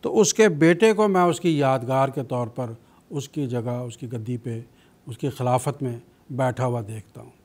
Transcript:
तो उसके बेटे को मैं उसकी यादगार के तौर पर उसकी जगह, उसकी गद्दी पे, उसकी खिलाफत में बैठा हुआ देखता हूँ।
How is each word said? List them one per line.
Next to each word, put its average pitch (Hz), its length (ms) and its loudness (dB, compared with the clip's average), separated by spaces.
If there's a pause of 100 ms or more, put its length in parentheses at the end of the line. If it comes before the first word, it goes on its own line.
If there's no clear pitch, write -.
तो - 80 -2
उसके 214 360 4
बेटे 170 440 4
को 208 160 2
मैं 185 160 4
उसकी 165 380 2
यादगार 131 480 2
के 139 120 -6
तौर 123 260 -4
पर 113 280 -8 (360)
उसकी 143 340 -6
जगह, 123 360 -4
उसकी 123 240 -12
गद्दी 120 300 -6
पे, 117 280 -8 (420)
उसकी 131 240 -6
खिलाफत 123 520 -2
में 120 200 -6 (300)
बैठा 127 320 -2
हुआ 120 180 -2
देखता 110 380 -14
हूँ। 117 120 -20 (120)